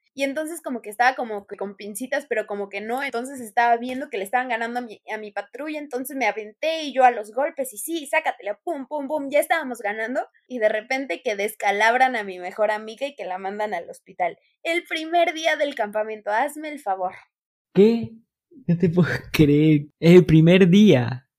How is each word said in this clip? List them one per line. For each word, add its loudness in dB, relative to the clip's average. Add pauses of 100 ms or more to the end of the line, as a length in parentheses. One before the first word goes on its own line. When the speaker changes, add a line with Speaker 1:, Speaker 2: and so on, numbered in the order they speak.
(120)
Speaker 1:
y -4
entonces -6
como -8
que -14
estaba 2
como -8
que -14
con -10
pincitas, -8
pero -4
como -8
que -10
no, -6
entonces -8
estaba 0
viendo -8
que -8
le -6
estaban -4
ganando -4
a -8
mi, -16 (100)
a -6
mi -14
patrulla, -10
entonces -10
me -2
aventé -4
y -8
yo 4
a 8
los -10
golpes, -6
y -16
sí, -8
sácatela, -4
pum, -8
pum, -8
pum, -6
ya 2
estábamos -4
ganando, -6 (260)
y -10
de 2
repente -4
que -2
descalabran 2
a -4
mi -10
mejor -2
amiga -6
y -10
que -12
la -8
mandan -6
al -8
hospital. -6 (260)
El -4
primer 0
día 0
del -2
campamento, -6
hazme -4
el -12
favor. -4 (600)
Speaker 2:
¿Qué? 4 (560)
No 2
te 2
puedo 2
<laughs> -8
creer, 4 (180)
es 8
el 10
primer 8
día, 6 (100)